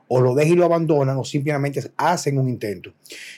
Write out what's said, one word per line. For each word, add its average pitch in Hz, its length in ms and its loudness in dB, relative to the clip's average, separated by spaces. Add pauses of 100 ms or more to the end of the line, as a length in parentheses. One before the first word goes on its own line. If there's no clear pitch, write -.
o 127 140 2
lo 127 140 2
dejan 151 180 4
y - 20 6
lo 175 100 4
abandonan, 151 520 2
o 127 60 -4
simplemente 143 720 -4
hacen 151 400 0
un 131 120 0
intento. 101 440 -8 (440)